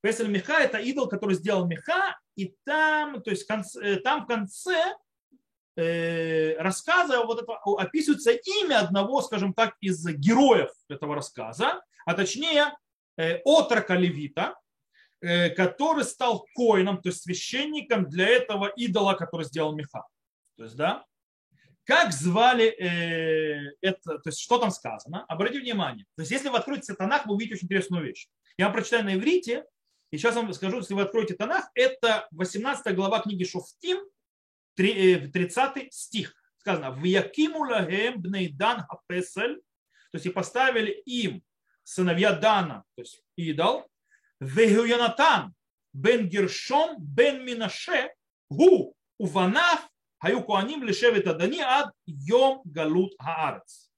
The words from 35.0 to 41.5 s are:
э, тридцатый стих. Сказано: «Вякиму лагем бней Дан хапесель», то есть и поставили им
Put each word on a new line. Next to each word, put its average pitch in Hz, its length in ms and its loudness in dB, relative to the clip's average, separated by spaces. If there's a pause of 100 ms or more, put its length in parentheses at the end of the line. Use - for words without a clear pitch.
э, 139 140 -4
тридцатый 269 640 -2
стих. - 420 -10 (220)
Сказано: 143 440 -4
«Вякиму 294 600 0
лагем 220 600 -2
бней 185 280 -4
Дан 190 400 -2
хапесель», 185 680 -6 (540)
то - 60 -12
есть - 100 -8
и 180 40 -2
поставили 226 600 0
им 202 540 -6 (400)